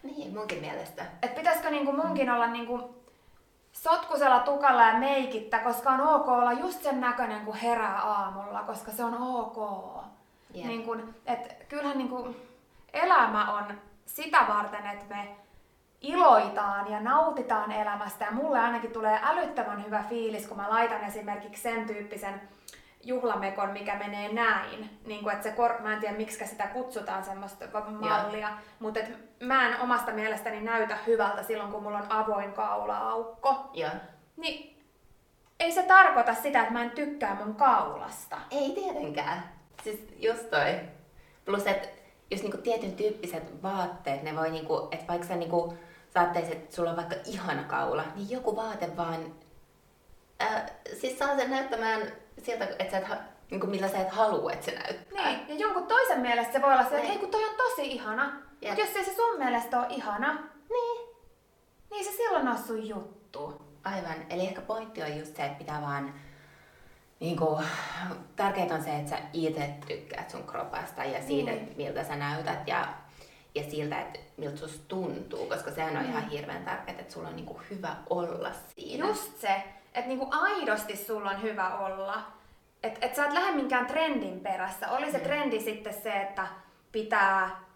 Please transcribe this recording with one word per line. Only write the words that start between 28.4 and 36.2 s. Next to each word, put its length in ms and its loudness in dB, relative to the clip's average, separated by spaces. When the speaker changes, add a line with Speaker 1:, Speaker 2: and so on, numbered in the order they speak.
Speaker 2:
mut 180 -4
et 200 -4
mä 280 4
en 140 0
omasta 300 2
mielestäni 500 -2
näytä 360 0
hyvältä 360 2
silloin, 280 -4
kun 120 -6
mulla 140 -4
on 140 -4
avoin 420 0
kaula-aukko. 1200 0
Speaker 1:
Joo. 180 -2
Speaker 2:
Niin 460 -8
ei 120 2
se 120 4
tarkoita 500 10